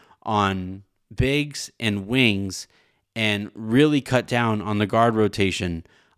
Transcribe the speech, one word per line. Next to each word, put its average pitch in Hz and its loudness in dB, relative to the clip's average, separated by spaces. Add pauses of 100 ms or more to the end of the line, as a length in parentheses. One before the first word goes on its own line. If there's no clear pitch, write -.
(240)
on 95 0 (320)
bigs 139 -2
and 101 -2
wings 104 0 (480)
and 104 -2
really 135 2
cut 123 0
down 117 0
on 104 -2
the 107 0
guard 113 4
rotation 95 0 (320)